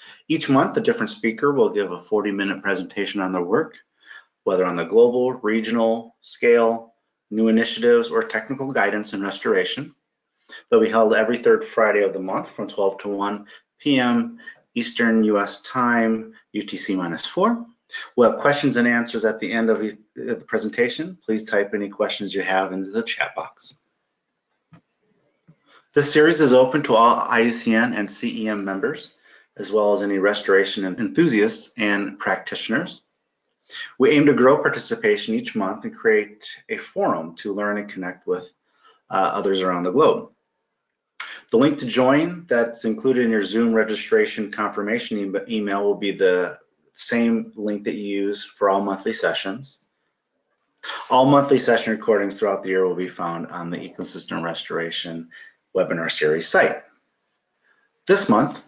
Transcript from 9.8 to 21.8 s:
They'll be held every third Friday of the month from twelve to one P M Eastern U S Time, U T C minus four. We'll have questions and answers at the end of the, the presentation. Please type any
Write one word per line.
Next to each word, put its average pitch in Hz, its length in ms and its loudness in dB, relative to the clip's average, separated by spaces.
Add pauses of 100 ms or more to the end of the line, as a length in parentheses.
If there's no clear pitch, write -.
They'll 113 140 6
be 107 80 2
held 110 240 4
every 110 240 2
third 113 260 4
Friday 107 380 2
of 95 100 0
the 95 80 -6
month 95 300 -6
from 104 180 -10
twelve 98 300 -2
to 104 100 -10
one 101 380 -6 (320)
P 139 200 0
M 120 400 0 (360)
Eastern 113 500 2
U 104 140 4
S - 240 -4
Time, 117 720 -2 (180)
U 107 80 -6
T 101 160 -8
C - 180 -6
minus 85 300 -4
four. 233 400 -2 (520)
We'll 117 160 6
have - 60 -6
questions 139 380 0
and 120 100 2
answers 117 380 0
at 113 160 0
the 95 100 -4
end 113 200 2
of 104 80 2
the, 104 180 -6 (180)
the 120 200 -8
presentation. 151 880 -4
Please 110 180 -2
type 101 300 -2
any 101 160 -4